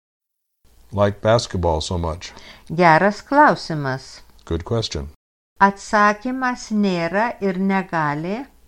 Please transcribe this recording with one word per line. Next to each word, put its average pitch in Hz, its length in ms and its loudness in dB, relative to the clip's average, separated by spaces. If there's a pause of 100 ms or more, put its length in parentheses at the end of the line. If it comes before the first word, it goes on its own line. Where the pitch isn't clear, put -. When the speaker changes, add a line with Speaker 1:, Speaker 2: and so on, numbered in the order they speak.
(920)
Speaker 1:
like 101 300 0
basketball 90 600 2
so 92 160 -6
much? 85 340 -6 (380)
Speaker 2:
Geras 170 520 4
klausimas. 160 1000 0 (240)
Speaker 1:
Good 82 180 -4
question. 85 440 -4 (520)
Speaker 2:
Atsakymas 208 1120 0
nėra 196 680 0
ir 196 200 -2
negali 185 840 -2 (220)